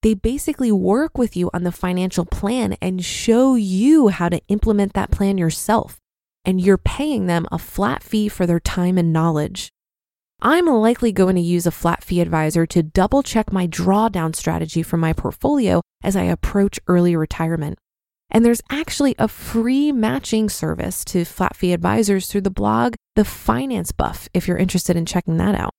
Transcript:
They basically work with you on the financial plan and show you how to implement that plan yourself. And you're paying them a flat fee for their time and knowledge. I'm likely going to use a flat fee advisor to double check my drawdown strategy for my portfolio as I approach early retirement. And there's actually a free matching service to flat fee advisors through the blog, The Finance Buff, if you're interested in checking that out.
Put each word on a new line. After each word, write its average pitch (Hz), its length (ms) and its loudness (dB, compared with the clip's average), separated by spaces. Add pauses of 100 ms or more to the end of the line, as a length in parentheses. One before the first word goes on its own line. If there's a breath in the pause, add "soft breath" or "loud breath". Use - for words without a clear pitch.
They 220 120 2
basically 254 580 -2
work 208 460 0
with 240 180 -2
you 175 180 -2
on 175 100 -4
the 175 80 -2
financial 180 540 -4
plan 208 560 -4
and 185 220 -4
show 254 520 2
you 226 540 4
how 175 200 -2
to 175 180 -2
implement 202 460 0
that - 180 -2
plan 196 260 0
yourself. 180 600 -2 (460)
And 185 160 0
you're 190 180 6
paying 262 500 0
them 170 240 0
a 160 60 -4
flat - 460 -4
fee 214 260 0
for - 160 -2
their 170 140 2
time 180 380 0
and 165 160 2
knowledge. 160 580 -2 (680)
I'm 339 280 4
likely 233 440 4
going 185 240 4
to 180 60 2
use 175 240 0
a 170 60 2
flat - 320 -2
fee 175 180 0
advisor 165 460 0
to 170 160 2
double 202 400 2
check - 280 -2
my 185 160 0
drawdown 180 680 0
strategy 165 480 -4
for - 140 -2
my 165 140 2
portfolio 196 720 0 (220)
as 190 120 0
I 180 80 0
approach 196 640 0
early 175 280 4
retirement. 160 640 -4 (500)
And 233 160 4
there's 233 240 2
actually 285 480 -2
a 220 100 2
free 254 640 -2
matching 220 560 -2
service 170 580 -6
to 175 200 -2
flat - 300 -4
fee 180 180 0
advisors 196 540 0
through 202 140 -4
the 190 100 -2
blog, 220 420 0 (220)
The 208 100 4
Finance 233 680 -4
Buff, - 400 -4
if - 160 -2
you're 175 100 0
interested 185 380 0
in 170 120 -2
checking 170 300 -2
that 190 180 0
out. - 240 -4